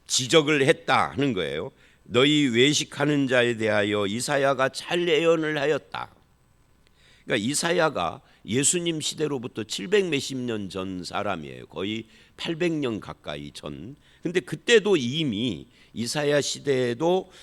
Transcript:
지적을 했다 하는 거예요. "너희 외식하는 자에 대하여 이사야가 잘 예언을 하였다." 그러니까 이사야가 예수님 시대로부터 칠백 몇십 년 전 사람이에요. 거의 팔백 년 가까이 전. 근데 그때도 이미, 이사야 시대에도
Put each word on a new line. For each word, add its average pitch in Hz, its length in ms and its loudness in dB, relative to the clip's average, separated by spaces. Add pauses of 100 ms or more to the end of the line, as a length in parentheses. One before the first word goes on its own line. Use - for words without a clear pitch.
지적을 143 600 2
했다 127 440 2
하는 127 220 0
거예요. 85 380 -4 (320)
"너희 143 460 4
외식하는 143 800 2
자에 120 280 4
대하여 104 500 2
이사야가 135 640 0
잘 175 380 -4
예언을 160 500 2
하였다." 139 540 -4 (1120)
그러니까 113 240 -2
이사야가 147 720 0 (240)
예수님 160 560 0
시대로부터 139 640 -6
칠백 190 440 0
몇십 135 280 -4
년 113 320 -4
전 92 360 -6
사람이에요. 78 640 -6
거의 107 400 -6 (300)
팔백 170 360 -2
년 127 260 -2
가까이 73 540 -12
전. 78 420 -12 (280)
근데 175 180 -2
그때도 202 560 2
이미, 120 720 -2 (240)
이사야 143 480 0
시대에도 135 920 0 (120)